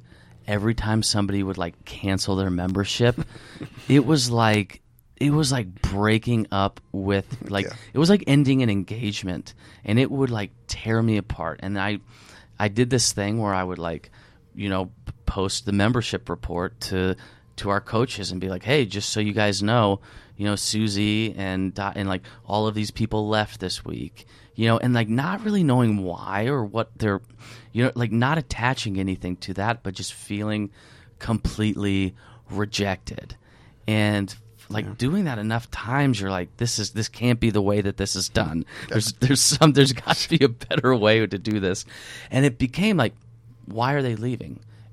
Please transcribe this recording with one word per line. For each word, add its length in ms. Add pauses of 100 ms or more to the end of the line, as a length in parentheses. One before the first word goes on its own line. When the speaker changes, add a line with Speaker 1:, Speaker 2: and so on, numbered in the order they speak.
(480)
Speaker 1:
every 260
time 300
somebody 400
would, 140
like, 260
cancel 540
their 120
membership, 720 (360)
Speaker 2:
<laughs> 340
Speaker 1:
it 160
was 260
like, 500 (360)
it 140
was 200
like 300
breaking 680
up 280 (140)
with, 560
like, 160
Speaker 2:
Yeah. 80 (200)
Speaker 1:
it 60
was 100
like 180
ending 360
an 60
engagement, 840 (300)
and 160
it 100
would, 200
like, 220 (160)
tear 360
me 140
apart. 440
And 160
I, 220 (580)
I 120
did 200
this 220
thing 280
where 140
I 100
would, 160
like, 300 (460)
you 140
know, 160
p-, 280 (120)
post 400
the 80
membership 560
report 520
to, 360 (400)
to 120
our 120
coaches 500
and 80
be 80
like, 160
"Hey, 220
just 240
so 100
you 140
guys 300
know, 360 (380)
you 80
know, 100
Susie 800
and 380
Dot 240
and, 100
like, 140 (240)
all 220
of 80
these 160
people 360
left 320
this 240
week," 440 (260)
you 140
know, 100
and, 160
like, 160
not 340
really 200
knowing 400
why 420
or 180
what 340
they're, 240 (500)
you 140
know, 100
like, 160
not 260
attaching 640
anything 380
to 180
that, 260
but 140
just 180
feeling 560 (580)
completely 880 (340)
rejected. 840 (520)
And, 460 (360)
like, 160
Speaker 2:
Yeah. 120
Speaker 1:
doing 280
that 140
enough 320
times, 480
you're 120
like, 260
"This 220
is, 120
this 180
can't 300
be 100
the 120
way 200
that 160
this 180
is 140
done. 360 (180)
Speaker 2:
Yeah. 80
Speaker 1:
There's, 220
there's 280
some, 320
there's 200
got 240
to 200
be 80
a 40
better 460
way 300
to 140
do 200
this." 260 (440)
And 160
it 120
became 400
like, 160 (520)
"Why 280
are 100
they 120
leaving?" 440 (340)